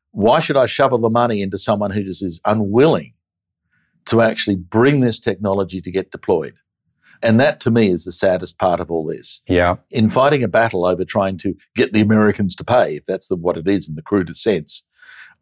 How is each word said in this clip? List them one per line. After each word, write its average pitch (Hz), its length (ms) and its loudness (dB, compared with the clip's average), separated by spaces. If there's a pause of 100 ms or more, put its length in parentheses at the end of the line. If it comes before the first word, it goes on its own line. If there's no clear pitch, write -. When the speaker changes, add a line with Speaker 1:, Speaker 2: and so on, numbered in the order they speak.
(120)
Speaker 1:
Why 113 300 2
should 156 160 0
I 131 80 4
shovel 131 320 0
the 113 120 0
money 117 320 0
into 98 160 -6
someone 104 340 -2
who 104 120 -4
just 95 180 -8
is 85 220 -8
unwilling 107 680 2 (960)
to 113 140 2
actually 113 360 0
bring 117 420 2
this 120 200 0
technology 98 600 -4
to 87 120 -12
get 92 200 -4
deployed? 80 440 -4 (680)
And 113 180 4
that, 143 200 2
to - 100 -2
me, 113 200 4
is 87 160 -2
the 90 80 -10
saddest 90 440 -2
part 87 220 0
of 85 100 -8
all 82 160 -4
this. - 400 -10
Speaker 2:
Yeah. 87 300 2 (160)
Speaker 1:
In 110 180 2
fighting 135 320 2
a 117 60 -2
battle 104 380 0
over 90 180 4
trying 95 360 -2
to 95 140 -4 (220)
get 120 160 0
the 107 80 2
Americans 104 560 2
to - 80 -12
pay, 95 320 0
if 73 100 -12
that's 95 220 -6
the, 95 80 -2
what 85 220 -2
it 82 100 -6
is 92 220 -2
in 78 60 -10
the 78 60 -12
crudest 87 400 -4
sense, 90 420 -4 (580)